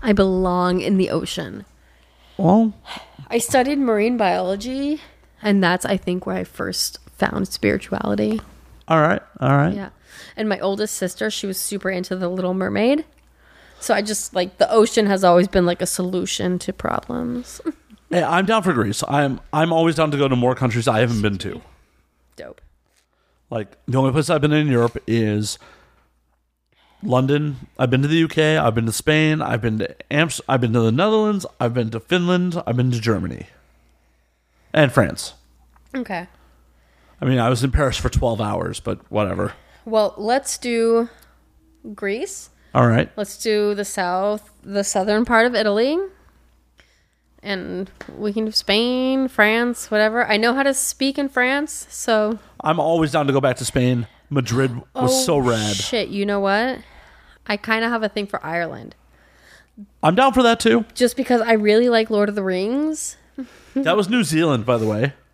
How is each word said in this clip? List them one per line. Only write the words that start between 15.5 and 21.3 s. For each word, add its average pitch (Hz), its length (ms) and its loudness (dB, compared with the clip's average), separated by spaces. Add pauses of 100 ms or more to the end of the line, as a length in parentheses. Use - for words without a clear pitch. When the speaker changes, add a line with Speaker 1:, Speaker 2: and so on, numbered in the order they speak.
Speaker 1:
like, 175 140 -2
a 185 40 -2
solution 180 760 -4
to - 140 -8
problems. - 920 -6
<laughs> 320 60 -4 (400)
Speaker 2:
Hey, 175 120 2
I'm 175 240 0
down 220 160 0
for 175 100 0
Greece. 107 340 0
I'm, 139 320 0 (140)
I'm 160 180 2
always 165 220 2
down 156 160 0
to 143 80 -2
go 139 100 4
to 135 80 2
more 123 200 2
countries 117 320 0
I 110 140 2
haven't 117 200 2
been 104 160 0